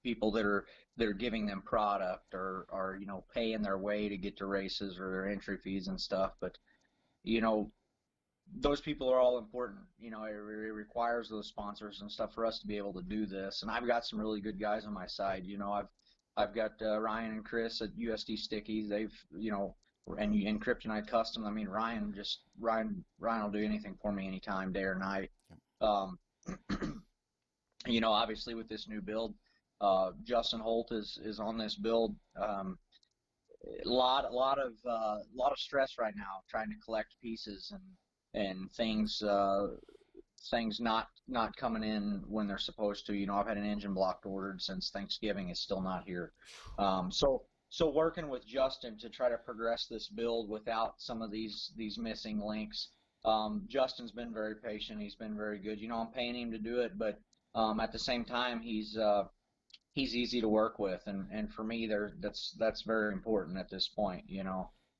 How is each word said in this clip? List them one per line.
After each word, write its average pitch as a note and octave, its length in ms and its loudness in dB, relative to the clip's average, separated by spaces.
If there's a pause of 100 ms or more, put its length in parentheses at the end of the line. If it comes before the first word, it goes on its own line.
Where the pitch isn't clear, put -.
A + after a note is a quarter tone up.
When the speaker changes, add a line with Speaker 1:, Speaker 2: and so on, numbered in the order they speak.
Speaker 1:
people A2 280 2
that G#2+ 140 4
are, G2+ 200 4 (320)
that A2+ 100 4
are G#2 60 0
giving G#2+ 340 0
them F#2+ 160 -4
product G2+ 680 2
or, F#2 360 -4
or, F#2+ 300 -2
you G2 80 -8
know, G2 160 -8 (100)
paying A2 300 0
their G2 160 2
way G#2 280 2
to G2+ 100 -2
get G2 200 -4
to G2+ 80 -2
races F#2+ 540 -2
or F#2+ 100 -4
their F#2+ 180 0
entry G2+ 300 -2
fees F#2+ 300 -4
and F#2+ 120 -4
stuff. F#2+ 400 2
But, - 180 -4 (680)
you A2+ 180 4
know, A2 300 4 (880)
those C#3+ 220 4
people C#3 280 0
are B2+ 100 8
all B2 200 8
important. A2 420 -6 (180)
You A2+ 120 -12
know, A2 140 -8
it, G#2+ 80 -6
it G#2+ 400 -6
requires A#2 540 -2
those G#2+ 200 -6
sponsors G#2 540 -8
and G#2 100 -10
stuff G#2+ 240 -4
for A2+ 100 2
us A2 140 0
to - 80 -8
be G#2 100 -2
able G2+ 160 -4
to F#2 80 -6
do G#2 240 0
this. F#2+ 380 -4
And G#2+ 80 -4
I've A#2+ 160 0
got A#2 180 4
some A2 140 -4
really G#2+ 200 0
good G2 200 -6
guys G#2+ 260 0
on G#2 80 -6
my F#2 140 -6
side. F#2+ 380 -2
You G2 120 -8
know, G2+ 140 -4
I've, G#2 180 -2 (480)
I've G#2 160 2
got, A2 280 0
uh, G#2+ 180 2
Ryan A2 320 0
and A2 120 -6
Chris A2+ 380 -2
at G#2+ 160 -2
U A2+ 160 0
S G#2+ 100 -4
D A2 140 -2
Stickies. G#2+ 500 -2
They've, G#2 260 0 (220)
you G#2+ 160 -2
know, G2 240 0 (440)
and, G#2 160 2
and G#2+ 280 4
Kryptonite A2 440 0
Custom. A2+ 380 2
I G#2 60 -2
mean, G#2+ 160 -2
Ryan G#2+ 480 -2
just, - 260 -6 (180)
Ryan, A2 440 0 (160)
Ryan A2+ 240 2
will G#2 160 -2
do G#2+ 60 2
anything G#2 360 -2
for G#2 100 0
me G2 160 -2
anytime, F#2+ 440 -2
day F#2+ 120 0
or F#2+ 120 2
night. F#2+ 360 -2 (180)
Speaker 2:
Yep. - 400 0
Speaker 1:
Um, G2 300 2 (480)
<clears throat> - 360 -4 (840)
you A#2 160 4
know, A2+ 100 4
obviously A2 440 2
with A2+ 120 -8
this G#2+ 200 -8
new G#2+ 140 -6
build, G#2+ 340 -4 (460)
uh, F#2+ 300 6 (120)
Justin A2+ 380 2
Holt A2+ 300 2
is, G#2+ 320 -2
is G#2+ 160 -6
on A2+ 200 -2
this G#2+ 160 -2
build. A2 400 4 (260)
Um, G2 380 -2 (1080)
a - 20 0
lot, B2+ 380 4
a A#2 80 -4
lot C3+ 240 4
of, C3 160 0 (100)
uh, A2+ 360 0
a G2+ 160 -14
lot C3 160 4
of C3+ 80 -2
stress - 400 0
right A2 160 0
now G2 340 -8
trying A2 200 -2
to G#2+ 140 -6
collect A2 380 -2
pieces A2 500 -8
and, F#2+ 720 -8
and F#2+ 260 -6
things, G#2+ 500 0
uh, G2+ 460 4 (840)
things A2+ 300 0
not, A2+ 280 2 (200)
not A2+ 280 0
coming A2+ 280 -2
in G#2 440 0
when G#2 200 0
they're G2 100 -2
supposed - 480 -2
to. G#2+ 80 -2
You G2+ 140 0
know, G2+ 80 0
I've G2+ 120 4
had A2 100 0
an G#2 80 0
engine G#2 280 0
block F#2 320 2
ordered G2 360 -4
since F#2+ 280 -4
Thanksgiving. G2+ 600 -4
It's F2 120 -6
still F#2+ 200 -2
not F#2 240 -2
here. F2+ 260 -6 (480)
Um, F#2+ 320 2
so, C3+ 320 4 (260)
so D#3+ 220 2
working D#3+ 380 2
with B2 180 -6
Justin B2+ 500 0
to A2+ 120 -12
try B2 200 2
to A#2 80 2
progress A2+ 480 -2
this A2 220 -8
build A#2 420 0
without A2 480 0
some A2+ 240 -6
of A2 80 -4
these, A2 480 -6
these A2 220 -4
missing A2 400 -4
links. G#2+ 500 -4 (360)
Um, G#2+ 420 2
Justin's B2 460 0
been A#2 200 -6
very G#2+ 220 -2
patient. G#2+ 460 -6
He's G2+ 140 -8
been A2 200 -6
very G#2+ 240 -2
good. G#2 200 -4
You A2 100 -8
know, A#2 80 -2
I'm A2+ 100 -2
paying A#2+ 280 -4
him A#2+ 160 -4
to A2+ 60 -4
do A#2 220 0
it, A2+ 180 0
but, G#2+ 220 0 (340)
um, A2 260 2
at A2 120 0
the A2 80 -8
same A#2+ 240 0
time, A#2+ 380 0
he's, G#2+ 360 -4
uh, G#2 280 6 (640)
he's B2 240 -2
easy A#2+ 240 2
to A2 80 4
work G#2+ 320 6
with, F#2+ 280 0
and, G2 240 -4
and G#2+ 200 -4
for A2+ 140 -8
me, A2+ 200 -2
there, G#2 360 0
that's, - 360 -6
that's A2 260 2
very G#2+ 280 2
important F#2+ 460 0
at F#2 120 -6
this F#2 200 -2
point, F#2+ 380 -2
you G2 160 -4
know. F#2 260 -4 (300)